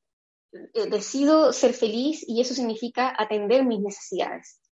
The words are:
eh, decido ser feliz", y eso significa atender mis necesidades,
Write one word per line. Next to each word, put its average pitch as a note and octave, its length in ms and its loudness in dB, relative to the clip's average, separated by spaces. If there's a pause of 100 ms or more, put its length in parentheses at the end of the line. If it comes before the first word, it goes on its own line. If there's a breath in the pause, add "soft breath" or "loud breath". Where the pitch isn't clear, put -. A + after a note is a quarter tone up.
(520)
eh, - 380 -6
decido C#4 640 4
ser B3 220 2
feliz", B3 520 -2
y A#3 140 0
eso B3 140 0
significa A#3+ 640 -4
atender G#3+ 480 2
mis A3+ 160 0
necesidades, - 800 -8 (200)